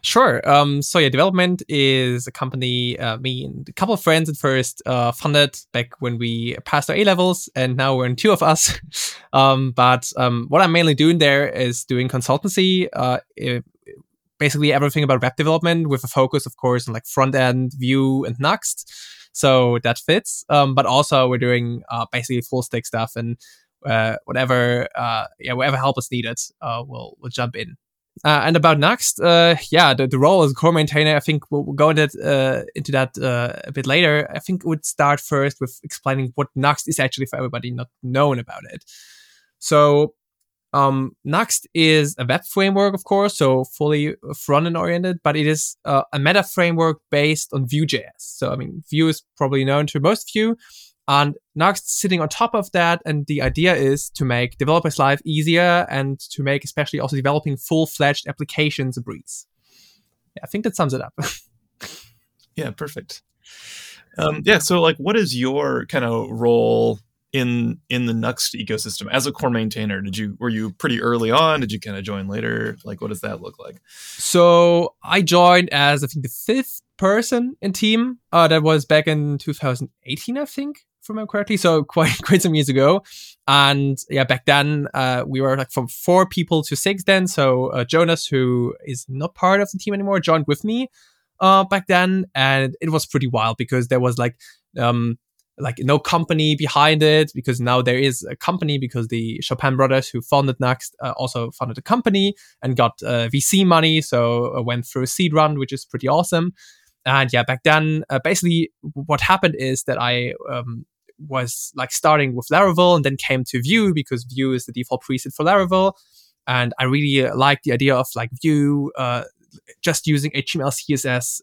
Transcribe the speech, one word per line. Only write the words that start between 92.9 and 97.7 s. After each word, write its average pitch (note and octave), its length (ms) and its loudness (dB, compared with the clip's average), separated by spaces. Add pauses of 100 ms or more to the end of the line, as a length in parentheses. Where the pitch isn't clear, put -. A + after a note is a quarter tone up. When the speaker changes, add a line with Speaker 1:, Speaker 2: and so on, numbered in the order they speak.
Speaker 1:
pretty C3 220 -2
wild A2+ 300 -2
because B2 320 -2
there B2+ 100 2
was, B2 180 0
like, B2 180 -2 (440)
um, A#2 400 0 (420)
like, B2+ 180 -6
no C#3+ 200 2
company D#3 560 0
behind D3+ 480 2
it, D3+ 320 4
because B2+ 240 -4
now B2 220 2